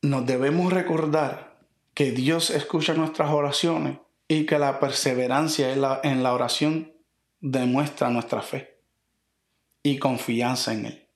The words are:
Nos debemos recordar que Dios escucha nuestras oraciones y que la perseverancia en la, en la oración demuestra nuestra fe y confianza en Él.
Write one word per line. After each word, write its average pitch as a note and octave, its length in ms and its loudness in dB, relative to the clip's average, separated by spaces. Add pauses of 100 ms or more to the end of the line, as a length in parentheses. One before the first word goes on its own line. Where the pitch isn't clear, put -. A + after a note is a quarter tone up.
Nos C3+ 240 0
debemos C#3+ 460 2
recordar D#3 880 -2 (340)
que C#3 160 2
Dios C#3+ 400 0
escucha D#3 440 0
nuestras D#3 360 0
oraciones D3 680 0 (280)
y D#3 200 0
que D3+ 120 2
la C#3 220 0
perseverancia C3+ 920 0
en C#3 100 0
la, C3+ 200 0
en B2+ 220 0
la B2+ 80 2
oración D3 600 0 (500)
demuestra C3 680 0
nuestra A#2 320 -2
fe - 340 -12 (1040)
y C#3 160 0
confianza A#2+ 760 -2
en A2 120 -6
Él. - 300 -16